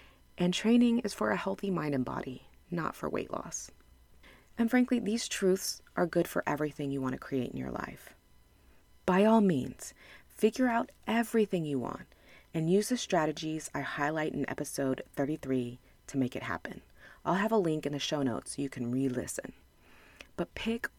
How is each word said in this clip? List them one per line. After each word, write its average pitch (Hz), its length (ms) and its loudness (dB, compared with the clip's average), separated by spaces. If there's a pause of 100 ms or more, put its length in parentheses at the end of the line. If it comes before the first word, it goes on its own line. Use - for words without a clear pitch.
(380)
and 180 160 2
training 240 460 6
is 202 140 -4
for 214 180 0
a 196 40 2
healthy 190 340 -4
mind 151 240 0
and 127 120 2
body, 127 420 -8 (220)
not 170 260 -4
for - 140 -4
weight - 240 -4
loss. - 360 -8 (880)
And 233 140 2
frankly, 247 260 4
these 214 300 -2
truths - 540 0 (160)
are 180 80 4
good 170 200 2
for - 220 -2
everything 147 420 -2
you 139 120 -2
want 127 140 -2
to - 40 -6
create - 320 -2
in - 60 -8
your 131 140 -6
life. - 420 -10 (920)
By 190 200 6
all 220 160 8
means, 165 520 0 (340)
figure 247 400 2
out 233 240 0 (140)
everything 214 600 2
you 143 120 -2
want - 300 -6 (440)
and 160 200 2
use 208 180 4
the 247 80 0
strategies 156 760 -2
I 143 60 -4
highlight 156 520 -2
in 143 160 -2
episode 139 540 -4 (120)
thirty-three 131 640 -2 (280)
to 143 100 -6
make 127 180 0
it - 80 -8
happen. - 380 -6 (420)
I'll 170 120 2
have 214 160 2
a 226 60 4
link 156 280 2
in 147 80 -4
the 143 60 -2
show 147 240 -2
notes - 320 -2
so 143 60 -4
you 139 80 -2
can 120 220 -4
re-listen. 127 640 -2 (840)
But - 180 -4
pick 226 440 -4